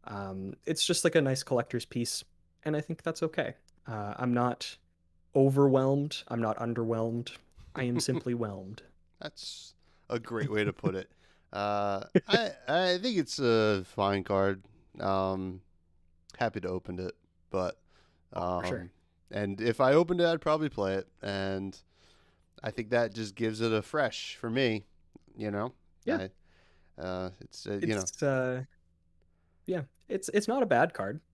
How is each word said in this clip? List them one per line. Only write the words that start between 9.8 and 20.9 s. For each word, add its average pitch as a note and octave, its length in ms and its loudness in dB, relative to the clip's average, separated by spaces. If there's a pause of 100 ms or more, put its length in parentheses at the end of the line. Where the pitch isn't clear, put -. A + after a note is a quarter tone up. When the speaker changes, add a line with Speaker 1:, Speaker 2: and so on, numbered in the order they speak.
Speaker 2:
a A#2+ 80 -2
great A2+ 320 -4
way G#2+ 140 2
to G2+ 80 0
put - 240 -2
it. - 140 -8 (420)
Uh, G2+ 520 -2 (120)
Speaker 1:
<laughs> - 120 2
Speaker 2:
I, G#3+ 220 2 (180)
I F3+ 300 4
think A3 180 0
it's D3+ 220 -2
a A2 480 4
fine G2 380 0
card. G2 380 2 (380)
Um, F#2+ 600 0 (760)
happy A2 240 -2
to F2+ 80 -6
open F2+ 300 -6
it, F#2 160 -8 (360)
but, F#2 280 -2 (540)
Speaker 1:
Oh, F2 280 -2
for F2 60 -4
sure. F#2 140 -4
Speaker 2:
um, F2+ 100 -14 (400)
and G2+ 300 -4
if A2+ 200 2
I C3 140 6
opened F3 260 4
it, F3 60 4
I'd E3 140 0
probably D#3 280 0
play G2 260 0